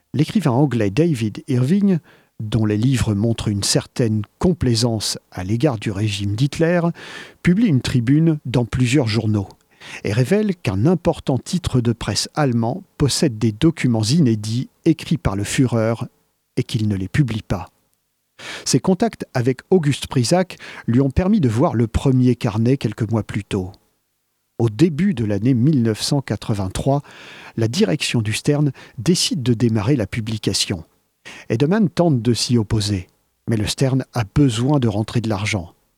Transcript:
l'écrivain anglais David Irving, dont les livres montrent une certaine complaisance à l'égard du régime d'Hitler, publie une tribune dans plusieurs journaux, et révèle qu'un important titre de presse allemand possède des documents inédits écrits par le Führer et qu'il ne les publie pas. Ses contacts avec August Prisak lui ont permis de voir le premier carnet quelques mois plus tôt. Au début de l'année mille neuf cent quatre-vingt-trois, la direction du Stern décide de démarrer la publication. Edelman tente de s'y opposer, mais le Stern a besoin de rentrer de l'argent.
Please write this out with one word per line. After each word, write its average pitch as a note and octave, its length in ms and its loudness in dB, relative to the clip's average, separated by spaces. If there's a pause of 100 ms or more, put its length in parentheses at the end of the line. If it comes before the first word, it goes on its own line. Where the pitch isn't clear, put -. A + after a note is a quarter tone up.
(140)
l'écrivain D3 380 0
anglais A#2 380 2
David A#2 580 0
Irving, E3 500 2 (420)
dont A2 240 0
les G#2+ 120 2
livres A2+ 380 2
montrent A2 340 0
une G2+ 160 -2
certaine G#2+ 580 0 (160)
complaisance A#2+ 800 0 (140)
à - 120 -8
l'égard A#2 320 0
du G#2 140 -6
régime G2+ 460 -2
d'Hitler, E3 440 0 (600)
publie G3 240 4
une C3+ 160 2
tribune D3 640 2
dans B2 180 0
plusieurs B2+ 440 0
journaux, G#2+ 400 0 (560)
et G2 80 -2
révèle F3 440 0
qu'un G#2 300 -2
important D#3 520 0
titre - 420 -2
de A#2 120 0
presse - 420 -4
allemand B2 480 -2 (160)
possède C3 400 0
des A2 140 2
documents A2+ 520 0
inédits A2+ 640 0 (160)
écrits D#3+ 340 0
par G2 180 -4
le G2+ 80 -4
Führer A#2 500 0 (600)
et A#2+ 60 0
qu'il A2 260 -2
ne G#2 80 0
les F#2+ 120 -6
publie A2 340 0
pas. F#2+ 260 -6 (960)
Ses - 160 2
contacts - 520 -2
avec B2 280 0 (100)
August D3 380 0
Prisak E3+ 500 0 (280)
lui A#2+ 140 4
ont C#3 100 2
permis F#3+ 300 2
de C3+ 80 4
voir A#2+ 260 2
le A2+ 120 2
premier B2+ 500 2
carnet A2+ 400 0
quelques G#2+ 340 -4
mois A2 120 0
plus - 220 -6
tôt. F#2+ 280 -4 (840)
Au A2+ 120 2
début D#3+ 440 2
de A2+ 100 -4
l'année G#2 300 0
mille B2+ 280 4
neuf A2+ 180 0
cent C#3+ 220 -2
quatre-vingt-trois, A2 800 -2 (540)
la A2+ 120 0
direction D#3 540 0
du G#2 100 -4
Stern D3 400 0 (260)
décide E3+ 440 0
de A#2+ 120 2
démarrer A2 420 2
la G#2 100 0
publication. G#2+ 800 -6 (640)
Edelman D#3 420 2
tente D#3 320 2
de A#2+ 100 2
s'y A#2+ 240 0
opposer, G#2 500 0 (420)
mais A2+ 80 0
le G#2 100 -2
Stern C3 380 0 (100)
a B2+ 100 -2
besoin C3 560 2
de A#2+ 80 2
rentrer G#2+ 320 -2
de A2 80 -2
l'argent. G2+ 440 -4 (260)